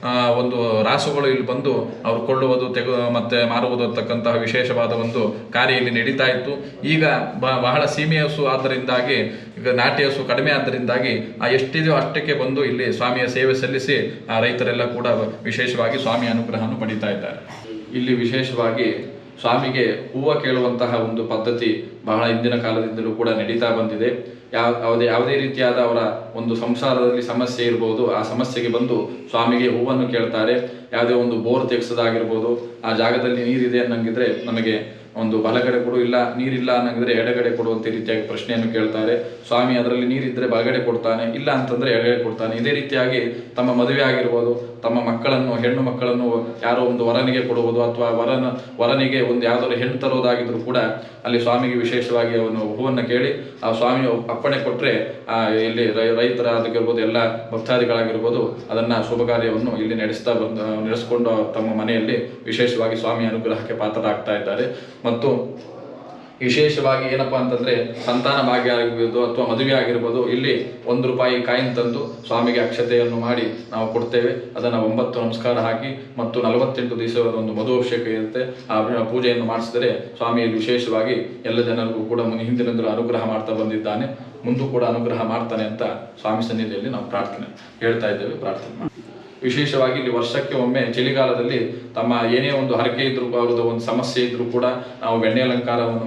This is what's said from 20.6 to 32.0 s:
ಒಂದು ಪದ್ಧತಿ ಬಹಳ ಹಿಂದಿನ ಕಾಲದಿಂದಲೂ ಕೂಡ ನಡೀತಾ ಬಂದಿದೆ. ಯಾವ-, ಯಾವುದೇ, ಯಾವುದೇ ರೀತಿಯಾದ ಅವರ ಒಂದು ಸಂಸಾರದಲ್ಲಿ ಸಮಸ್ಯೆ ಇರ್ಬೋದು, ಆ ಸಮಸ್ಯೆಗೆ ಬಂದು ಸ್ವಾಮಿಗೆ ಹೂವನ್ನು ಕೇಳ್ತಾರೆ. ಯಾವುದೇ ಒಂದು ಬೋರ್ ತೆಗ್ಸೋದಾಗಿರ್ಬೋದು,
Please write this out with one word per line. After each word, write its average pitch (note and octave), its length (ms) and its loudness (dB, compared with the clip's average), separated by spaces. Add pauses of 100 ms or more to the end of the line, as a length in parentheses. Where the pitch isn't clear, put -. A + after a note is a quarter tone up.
ಒಂದು A2+ 320 0
ಪದ್ಧತಿ A#2 800 -2
ಬಹಳ A2 220 2
ಹಿಂದಿನ A#2 280 2
ಕಾಲದಿಂದಲೂ A2+ 560 -2
ಕೂಡ A#2 180 0
ನಡೀತಾ A2+ 400 0
ಬಂದಿದೆ. A2+ 640 0 (200)
ಯಾವ-, A#2 280 2
ಯಾವುದೇ, A2+ 240 2
ಯಾವುದೇ B2 300 2
ರೀತಿಯಾದ C3 420 2
ಅವರ A#2 200 4 (400)
ಒಂದು A#2 180 0
ಸಂಸಾರದಲ್ಲಿ B2 680 2
ಸಮಸ್ಯೆ A#2+ 440 -2
ಇರ್ಬೋದು, A2+ 500 2
ಆ G#2+ 80 0
ಸಮಸ್ಯೆಗೆ A#2 480 -2
ಬಂದು A#2+ 400 0 (180)
ಸ್ವಾಮಿಗೆ A#2+ 500 2
ಹೂವನ್ನು B2+ 280 2
ಕೇಳ್ತಾರೆ. A#2 760 0 (100)
ಯಾವುದೇ A#2+ 200 2
ಒಂದು A#2+ 220 2
ಬೋರ್ A#2+ 340 0
ತೆಗ್ಸೋದಾಗಿರ್ಬೋದು, A#2 1160 0